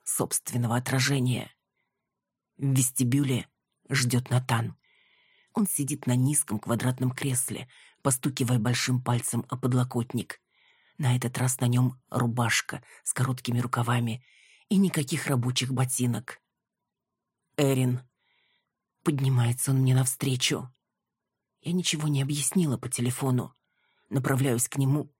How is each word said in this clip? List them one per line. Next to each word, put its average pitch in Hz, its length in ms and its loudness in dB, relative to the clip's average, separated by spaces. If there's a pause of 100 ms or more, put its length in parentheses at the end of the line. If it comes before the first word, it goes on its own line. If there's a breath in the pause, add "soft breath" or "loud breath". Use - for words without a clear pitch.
собственного - 720 -2
отражения. 131 800 0 (1040)
В 139 80 -6
вестибюле 131 840 0 (400)
ждёт 123 400 0
Натан. 120 460 0 (800 soft breath)
Он - 140 2
сидит - 380 -4
на 123 100 2
низком 127 440 2
квадратном 123 520 -2
кресле, 127 560 -4 (360 loud breath)
постукивая 131 560 0
большим 123 440 0
пальцем 120 460 -2
о 127 80 -6
подлокотник. 123 840 -2 (580 soft breath)
На 123 160 2
этот 123 240 -2
раз 127 200 0
на 123 60 2
нём 123 340 2 (100)
рубашка 117 760 -2 (200 loud breath)
с - 100 -6
короткими 123 460 -2
рукавами 120 640 0 (460 soft breath)
и 196 80 4
никаких 170 480 2
рабочих 127 480 0
ботинок. 123 680 -2 (1160)
"Эрин". 131 500 2 (960)
Поднимается 131 680 0
он 135 80 2
мне 127 160 4
навстречу. 131 760 -2 (920)
Я 175 120 -4
ничего 165 340 0
не 139 140 2
объяснила 143 560 0
по - 100 -8
телефону. 123 680 -2 (540)
Направляюсь 127 600 2
к - 80 -6
нему, 139 420 2